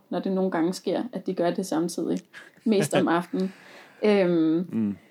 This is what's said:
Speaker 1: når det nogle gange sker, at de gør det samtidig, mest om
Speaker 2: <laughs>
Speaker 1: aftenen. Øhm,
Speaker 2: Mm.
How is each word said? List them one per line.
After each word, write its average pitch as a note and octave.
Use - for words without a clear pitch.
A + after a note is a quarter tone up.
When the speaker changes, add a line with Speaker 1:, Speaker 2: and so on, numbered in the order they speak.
Speaker 1:
når F3+
det F#3+
nogle F#3
gange F3
sker, -
at F#3
de F#3+
gør F3
det F#3
samtidig, F3
mest F#3+
om D#3
Speaker 2:
<laughs> E3+
Speaker 1:
aftenen. F#3
Øhm, F3
Speaker 2:
Mm. G#2